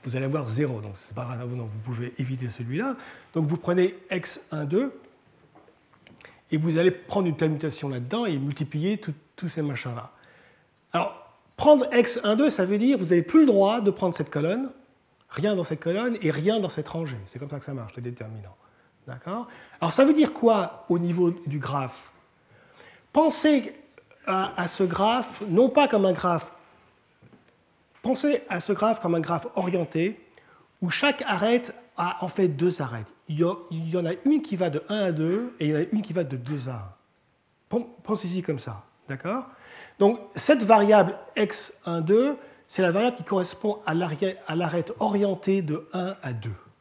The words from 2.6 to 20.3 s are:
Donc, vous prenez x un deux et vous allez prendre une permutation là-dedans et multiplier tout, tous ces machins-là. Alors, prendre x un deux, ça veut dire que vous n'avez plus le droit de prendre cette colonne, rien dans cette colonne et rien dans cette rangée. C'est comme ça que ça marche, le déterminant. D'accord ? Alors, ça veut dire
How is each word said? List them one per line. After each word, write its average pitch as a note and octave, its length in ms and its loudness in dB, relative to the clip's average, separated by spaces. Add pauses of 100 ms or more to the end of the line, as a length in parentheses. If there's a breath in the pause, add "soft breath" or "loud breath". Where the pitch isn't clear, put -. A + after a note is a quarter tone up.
Donc, D#3+ 120 0
vous E3 120 0
prenez F3+ 380 2 (160)
x - 300 -8 (100)
un D3+ 140 -4
deux G#3+ 260 0 (1600 loud breath)
et D#3+ 60 0
vous D#3+ 200 2
allez F3+ 140 6
prendre F#3 360 -2
une D#3 100 -2
permutation D3 520 -2
là-dedans C3 360 -4
et D#3+ 120 -2
multiplier D3+ 600 -2
tout, D#3 160 -8 (220)
tous F3 140 -8
ces D#3 120 -6
machins-là. B2 500 -6 (800 soft breath)
Alors, - 280 -4 (360)
prendre C#4+ 360 6
x A#3+ 300 2
un G#3 120 4
deux, C#4 140 4
ça F#3 160 0
veut G3+ 120 0
dire B3 200 4
que F#3 60 -2
vous E3 60 -4
n'avez F3 140 6
plus D#4+ 180 6
le D4 60 10
droit G#3 340 4
de G3+ 80 4
prendre F#3 240 0
cette D3+ 160 -6
colonne, G3+ 400 -2 (600)
rien G3+ 260 0
dans F3 80 0
cette D#3 160 -6
colonne G#3+ 420 -2
et D#3 80 2
rien E3+ 300 0
dans F#3 100 -2
cette D3+ 180 -8
rangée. D3+ 380 -6
C'est B2 140 -16
comme C#3 100 -10
ça C#3+ 80 -10
que B2+ 80 -14
ça C#3+ 80 -8
marche, A2+ 220 -10
le A#2+ 80 -12
déterminant. A2 520 -12 (520 soft breath)
D'accord ? F3+ 400 -10 (340 loud breath)
Alors, E3 100 0
ça C4+ 140 6
veut D4+ 80 6
dire D4+ 200 4